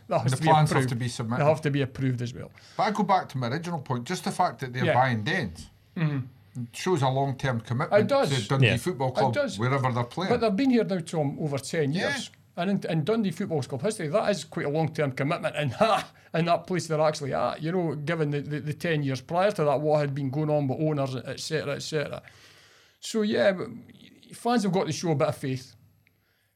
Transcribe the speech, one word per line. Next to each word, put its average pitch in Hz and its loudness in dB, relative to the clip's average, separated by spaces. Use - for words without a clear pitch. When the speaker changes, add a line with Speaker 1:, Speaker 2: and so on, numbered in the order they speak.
Speaker 1:
that 170 0
has - -2
Speaker 2:
And 123 0
the - 0
Speaker 1:
to - -6
be 156 2
Speaker 2:
plans 156 6
have - 2
Speaker 1:
approved. 131 2
Speaker 2:
to 113 -2
be 120 -2
submitted. 120 -2
Speaker 1:
They 147 6
have 160 2
to 151 0
be 143 2
approved 131 -2
as 123 -6
well. - -12
Speaker 2:
But 175 2
I 214 2
go 208 0
back 180 2
to - -8
my 123 -2
original 165 -4
point. 123 -4
Just - -4
the - -2
fact 165 0
that 127 -8
they're 127 0
Speaker 1:
Yeah. 160 6
Speaker 2:
buying 123 4
Dens 127 -4
Speaker 1:
Mm-hmm. 139 -4
Speaker 2:
shows 180 0
a 135 4
long-term 131 0
commitment 170 2
Speaker 1:
It 202 2
does. 269 2
Speaker 2:
to 131 -2
Dundee 131 6
Speaker 3:
Yeah. 95 4
Speaker 2:
Football 135 -2
Speaker 1:
It - -6
Speaker 2:
Club, 131 2
Speaker 1:
does. 98 -2
Speaker 2:
wherever 127 0
they're 120 0
playing. 180 -4
Speaker 1:
But 240 2
they've 214 2
been 262 2
here 233 6
now, 185 -2
Tom, 147 -2
over 139 -2
ten 147 -2
Speaker 2:
Yeah. 220 -2
Speaker 1:
years. 277 -4
And 185 0
in, - -4
in 160 2
Dundee 214 0
Football 165 -4
Club 131 -8
history, 190 -2
that 196 0
is 156 -4
quite - -6
a 147 -2
long-term 156 0
commitment 156 -2
in 147 0
<laughs> 113 -2
that, 202 2
in 165 2
that 170 2
place 170 -2
they're 156 0
actually 151 0
at, - -2
you 156 -2
know, 175 0
given 151 -2
the, 143 -2
the, 147 -6
the 147 -4
ten 156 0
years 131 -2
prior 185 2
to 190 0
that, 143 2
what 151 4
had 143 0
been 139 -2
going 151 0
on 147 2
with 131 -2
owners, 139 0
et 131 -8
cetera, 139 -4
et 131 -8
cetera. - -4
So, - -2
yeah, 214 4
but 175 -2
fans 240 2
have 202 2
got 165 2
to 156 0
show 170 0
a 151 2
bit 143 2
of - -2
faith. 131 -6